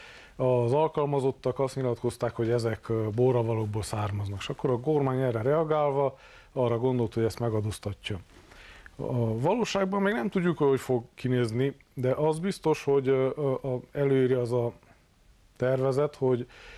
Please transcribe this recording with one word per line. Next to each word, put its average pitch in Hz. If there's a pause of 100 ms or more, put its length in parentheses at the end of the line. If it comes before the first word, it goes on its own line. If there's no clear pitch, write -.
(360)
az 127
alkalmazottak 143
azt 135
nyilatkozták, 120
hogy 113
ezek, 117
ö, 110
borravalókból 113
származnak. 101
És -
akkor 143
a 123
kormány 135
erre 117
reagálva 147 (360)
arra 117
gondolt, 120
hogy 113
ezt 110
megadóztatja. 107 (760)
A 113
valóságban 196
még 196
nem 220
tudjuk, 175
hogy 135
fog 123 (100)
kinézni, 123 (180)
de 127
az 156
biztos, 170
hogy, 139
ö, 135
ö, 139
a, 127 (120)
előírja 131
az 117
a 120 (840)
tervezet, 131
hogy 123 (300)